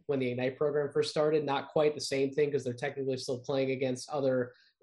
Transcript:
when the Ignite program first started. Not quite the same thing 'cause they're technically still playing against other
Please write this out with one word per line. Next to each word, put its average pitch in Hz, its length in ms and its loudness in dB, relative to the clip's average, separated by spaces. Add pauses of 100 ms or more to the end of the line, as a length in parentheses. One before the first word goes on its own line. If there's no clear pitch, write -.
when 139 100 2
the 127 120 0
Ignite 127 280 -2
program 143 340 0
first 151 160 0
started. 151 380 2
Not 139 220 -2
quite 151 260 4
the 135 80 -8
same 139 280 0
thing 143 220 2
'cause 135 120 0
they're 123 100 -2
technically 135 420 -2
still 127 220 -4
playing 135 320 0
against 127 400 -2
other 131 420 0 (300)